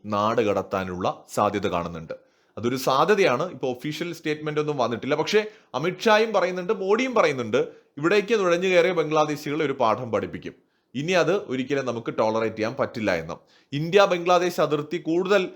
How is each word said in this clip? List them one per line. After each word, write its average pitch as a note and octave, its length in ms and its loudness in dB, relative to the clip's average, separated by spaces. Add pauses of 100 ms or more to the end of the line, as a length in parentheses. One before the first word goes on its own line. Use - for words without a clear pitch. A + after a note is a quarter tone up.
നാട് G#2+ 360 2
കടത്താനുള്ള F#2+ 840 -2 (100)
സാധ്യത G#2 340 0
കാണുന്നുണ്ട്. E2+ 460 -6 (440)
അതൊരു A#2+ 180 -2
സാധ്യതയാണ്. D#3 760 2
ഇപ്പൊ C#3 160 -6
ഒഫീഷ്യൽ D3+ 460 -6
സ്റ്റേറ്റ്മെന്റ് D3+ 460 -6
ഒന്നും D3+ 180 -2
വന്നിട്ടില്ല. A#2+ 380 0
പക്ഷേ G3+ 300 2 (300)
അമിത്ഷായും G#3+ 580 2
പറയുന്നുണ്ട്, F3+ 400 0
മോഡിയും A3 420 0
പറയുന്നുണ്ട്, C3+ 680 0 (120)
ഇവിടേക്ക് G3+ 420 2
നുഴഞ്ഞു F3+ 280 2
കയറിയ F3 240 4
ബംഗ്ലാദേശികളെ D3+ 760 0
ഒരു C3+ 80 -2
പാഠം A#2 380 0
പഠിപ്പിക്കും. F2 420 -4 (420)
ഇനി D3 160 -4
അത് E3 240 4 (120)
ഒരിക്കലും C3 380 -2
നമുക്ക് A#2 340 -6
ടോളറേറ്റ് A2 360 0
ചെയ്യാൻ A2 240 -4
പറ്റില്ല G#2+ 360 -2
എന്ന്. D#2+ 180 -6 (400)
ഇന്ത്യ E3+ 380 4
ബംഗ്ലാദേശ് F3+ 500 2
അതിർത്തി D3 360 -2
കൂടുതൽ F3+ 580 0